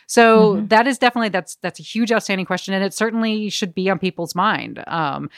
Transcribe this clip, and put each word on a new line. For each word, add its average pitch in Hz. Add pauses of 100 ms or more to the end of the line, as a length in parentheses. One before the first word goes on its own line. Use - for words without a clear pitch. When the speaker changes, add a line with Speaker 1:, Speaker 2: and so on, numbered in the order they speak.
Speaker 1:
So 220
Speaker 2:
Mm-hmm. 208
Speaker 1:
that 226
is 262
definitely, 233
that's, 180
that's -
a -
huge 226
outstanding 190
question, 190
and 190
it 190
certainly 220
should 180
be 190
on 185
people's 170
mind. 151
Um, 143